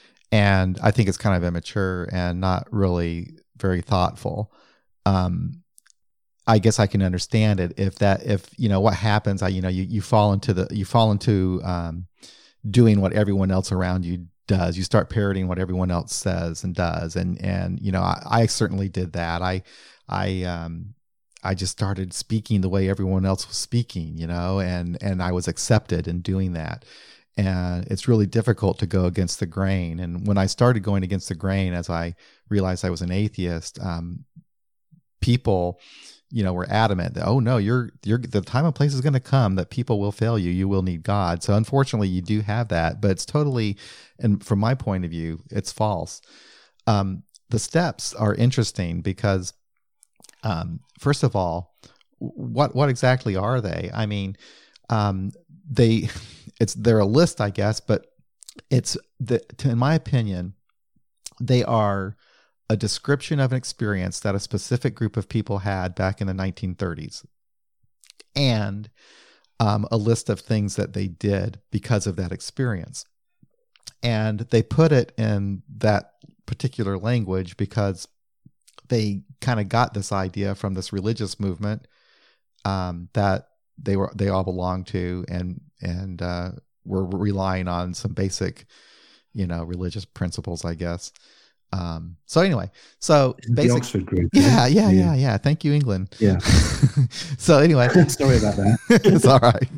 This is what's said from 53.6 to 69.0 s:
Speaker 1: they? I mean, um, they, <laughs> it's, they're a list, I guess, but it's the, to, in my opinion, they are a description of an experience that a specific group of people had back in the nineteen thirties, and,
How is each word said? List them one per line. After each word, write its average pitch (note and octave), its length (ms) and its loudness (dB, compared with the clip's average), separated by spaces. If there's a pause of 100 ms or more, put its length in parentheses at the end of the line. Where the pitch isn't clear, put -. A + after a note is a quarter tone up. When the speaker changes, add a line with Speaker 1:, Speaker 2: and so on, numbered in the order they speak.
Speaker 1:
they? F2 320 -4
I A2 120 -2
mean, G2 300 -4 (540)
um, G2+ 420 0 (380)
they, A#2 400 4 (240)
<laughs> - 260 -20
it's, A2 140 0
they're A2+ 260 4
a G2+ 60 4
list, C#3+ 360 2
I G#2 80 0
guess, G#2 300 -2
but - 280 -2 (640)
it's - 280 0 (220)
the, A#2+ 200 0 (180)
to, C3+ 120 0
in A#2 80 0
my C3+ 180 2
opinion, G2 580 -2 (840)
they B2 240 2
are G2+ 520 0 (520)
a A2 80 0
description C#3 640 -2
of C3 120 2
an C3 80 -2
experience G2 640 -4
that G2+ 120 -2
a G2 60 -2
specific A2+ 560 -4
group A2 220 -2
of G2+ 120 -6
people G#2 300 -2
had F#2 340 -4
back F#2+ 260 -2
in G2+ 60 -4
the F#2+ 80 -4
nineteen F#2 400 -4
thirties, E2 500 -8 (1120)
and, G#2+ 540 0 (720)